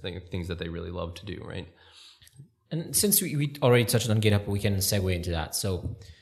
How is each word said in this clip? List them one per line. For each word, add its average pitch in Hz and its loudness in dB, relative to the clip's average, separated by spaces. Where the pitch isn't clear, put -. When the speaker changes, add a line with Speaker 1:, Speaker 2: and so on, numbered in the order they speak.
Speaker 1:
th-, 90 -8
things 87 -6
that 87 -6
they 87 -6
really 85 -8
love 87 -6
to - -16
do, 92 -10
right? 87 -10
Speaker 2:
And 156 -4
since 202 4
we, 160 -2
we 143 -2
already 123 6
touched 113 2
on 107 4
GitHub, 101 4
we 101 0
can 101 2
segue 95 2
into 87 -2
that. 78 -4
So - -4